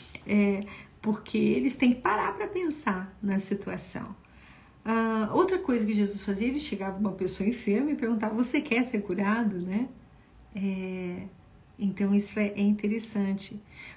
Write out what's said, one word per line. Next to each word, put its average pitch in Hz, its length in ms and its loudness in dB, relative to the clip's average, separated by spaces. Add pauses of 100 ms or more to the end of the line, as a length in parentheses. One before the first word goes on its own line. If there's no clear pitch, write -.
(260)
é, 202 340 4 (420)
porque 214 340 -2
eles 233 400 4
têm 247 160 6
que - 80 0
parar - 320 0
pra 415 160 -4
pensar 240 760 -2
na 196 160 2
situação. - 800 -4 (640)
Ah, 220 520 0
outra 381 240 4
coisa 233 260 2
que 214 100 0
Jesus 202 300 0
fazia, 208 240 0
ele 277 100 -2
chegava 190 400 -6
uma 202 140 0
pessoa 190 340 -2
enferma 240 440 0
e 285 40 0
perguntava, 220 400 -2
"Você 247 280 0
quer 233 200 2
ser 220 200 -2
curado?", 202 580 0
né? 196 300 -2 (640)
É, 185 720 -4 (540)
então 196 360 2
isso 202 240 2
é, 208 180 0
é 202 60 0
interessante. 208 1000 0 (360)